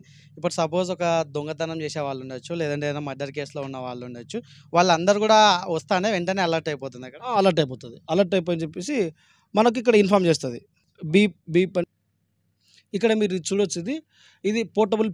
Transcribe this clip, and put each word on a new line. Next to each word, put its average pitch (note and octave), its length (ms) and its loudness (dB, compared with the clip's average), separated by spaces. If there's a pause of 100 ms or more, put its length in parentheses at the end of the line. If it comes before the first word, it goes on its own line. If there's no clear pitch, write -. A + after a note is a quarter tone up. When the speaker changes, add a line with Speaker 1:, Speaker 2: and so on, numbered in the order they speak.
(360)
Speaker 1:
ఇప్పుడు E3 160 -4
సపోజ్ F3 380 -2
ఒక E3+ 360 0
దొంగతనం D#3 540 -6
చేసే D3+ 180 -6
వాళ్ళు C#3 220 -6
ఉండొచ్చు, C3 340 -10
లేదంటే D3 300 -4
ఏదైనా D3 140 -4
మర్డర్ C#3 320 -8
కేసులో C#3+ 320 -10
ఉన్న C3+ 140 -10
వాళ్ళు B2 280 -10
ఉండొచ్చు, B2 360 -12 (320)
వాళ్ళందరూ F3+ 460 4
కూడా G#3+ 500 6
వస్తానే F#3 420 -2
వెంటనే F#3+ 300 -2
అలర్ట్ E3 280 0
అయిపోతుంది B2+ 360 -8
అక్కడ? B2+ 180 -20
Speaker 2:
ఆ, A#3+ 140 -2
అలర్ట్ F#3+ 220 4
అయిపోతుంది. B2+ 500 -6
అలర్ట్ F3 240 2
అయిపోయి F3 240 -2
చెప్పేసి F3 540 -4 (440)
మనకి A3+ 240 4
ఇక్కడ A3+ 160 2
ఇన్ఫార్మ్ G3 300 4
చేస్తుంది. C#3 360 0 (440)
బీప్, F#3 300 4 (140)
బీప్ F3 280 0
అని E3+ 80 -2 (1080)
ఇక్కడ A3 200 2
మీరు G#3 220 0
చూడొచ్చు, F3+ 460 -2
ఇది, C#4 200 -6 (440)
ఇది G#3+ 180 0
పోర్టబుల్ G#3+ 500 0